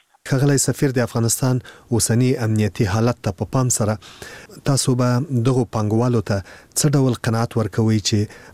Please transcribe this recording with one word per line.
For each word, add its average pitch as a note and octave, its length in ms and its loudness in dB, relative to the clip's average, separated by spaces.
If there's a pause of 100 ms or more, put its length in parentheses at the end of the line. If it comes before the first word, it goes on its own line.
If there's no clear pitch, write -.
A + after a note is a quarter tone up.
(260)
ښاغلی C#3 320 2
سفیر، C#3 380 0
د B2+ 40 0
افغانستان B2 640 0 (300)
اوسني A#2+ 400 2 (160)
امنیتي G#2+ 380 0
حالت A2 380 0
ته - 140 -4
په G#2+ 160 -6
پام B2+ 160 2
سره G#2+ 240 -2 (720)
تاسو C3+ 300 0
به B2 120 0 (380)
دغو B2+ 180 2 (120)
پانګوالو A2+ 460 0
ته G2+ 160 -2 (400)
څه - 80 0 (120)
ډول C3 160 2 (120)
قناعت A2+ 320 -2
ورکوئ A2 400 0
چې G#2 220 0 (340)